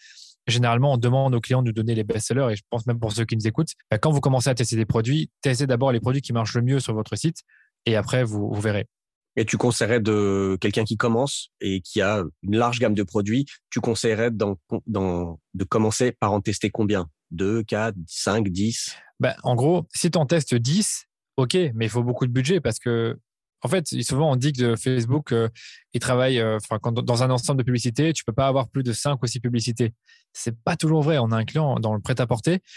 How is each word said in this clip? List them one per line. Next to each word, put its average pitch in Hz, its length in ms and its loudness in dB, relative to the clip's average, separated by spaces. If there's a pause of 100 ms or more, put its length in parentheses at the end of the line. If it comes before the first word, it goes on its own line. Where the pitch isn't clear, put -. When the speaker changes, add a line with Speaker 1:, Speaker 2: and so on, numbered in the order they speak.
(460)
Speaker 1:
généralement, 120 480 2
on 123 40 2
demande 127 360 2
aux 117 80 0
clients 127 220 0
de 120 40 0
nous 113 60 0
donner 113 220 0
les 110 80 0
best-sellers 117 480 0
et 107 40 -2
je 101 140 -8
pense 117 160 -4
même 120 140 -2
pour 110 120 -2
ceux 110 140 -2
qui 117 100 -2
nous 110 120 0
écoutent, 156 240 0 (180)
bah, 107 80 2
quand 156 140 2
vous 143 100 2
commencez 131 280 2
à 127 60 2
tester 117 200 0
des 110 100 2
produits, 131 460 0 (100)
testez 135 240 0
d'abord 131 260 2
les 117 80 2
produits 127 220 0
qui - 120 -6
marchent 113 220 -2
le 120 60 2
mieux 131 180 2
sur 117 140 -4
votre 107 220 -4
site 165 240 -2 (480)
et 113 80 4
après, 127 280 2
vous, 107 300 -2
vous 104 80 -2
verrez. 104 260 -2 (480)
Speaker 2:
Et 110 100 0
tu 107 120 -2
conseillerais 117 440 2
de 98 600 2
quelqu'un 107 220 0
qui 107 140 -2
commence 117 520 0 (120)
et 95 200 -2
qui - 200 -2
a 101 220 2 (200)
une 101 140 0
large 120 220 2
gamme 113 140 2
de 101 100 0
produits, 107 420 -2 (260)
tu - 80 -4
conseillerais 113 500 0
d'en, 101 280 -2 (280)
d'en, 87 540 -2 (140)
de 95 100 -6
commencer 110 480 0
par 104 220 -2
en 101 80 2
tester 104 280 -2
combien ? 101 380 -2 (240)
Deux, 98 320 -2
quatre, 107 320 -4 (120)
cinq, 104 420 0
dix ? 101 460 -2 (240)
Speaker 1:
Ben, 127 140 0 (100)
en 123 120 0
gros, 160 380 2
si 175 180 0
t'en 160 140 2
testes 156 280 2
dix, 135 520 0 (320)
ok, 127 160 2 (200)
mais 113 120 -2
il 110 40 -2
faut 120 140 0
beaucoup 123 240 0
de 123 40 -2
budget 131 280 2
parce 117 180 -2
que, 117 400 -2 (460)
en 123 60 -2
fait, 180 180 0 (140)
souvent, 139 300 0
on 131 40 2
dit 139 180 2
que 123 220 2
Facebook, 127 560 -2
euh, 117 160 2 (460)
il 120 80 -4
travaille, 127 380 2
euh, 110 180 0
enfin, 107 240 -6
quand, 120 100 -2
dans 120 320 0
un 127 60 2
ensemble 131 300 0
de 123 40 0
publicité, 127 480 0
tu - 140 -8
peux 110 80 -4
pas 135 140 2
avoir 131 200 0
plus 139 140 -4
de 123 100 -2
cinq 135 320 -4
ou 123 40 0
six 117 120 -6
publicités. 117 540 -2 (400)
C'est 117 300 -8
pas 175 120 0
toujours 160 280 2
vrai. 151 160 2
On 113 120 0
a 113 60 2
un 110 80 0
client 139 340 -2
dans 110 140 0
le 104 80 -2
prêt-à-porter 127 580 0 (180)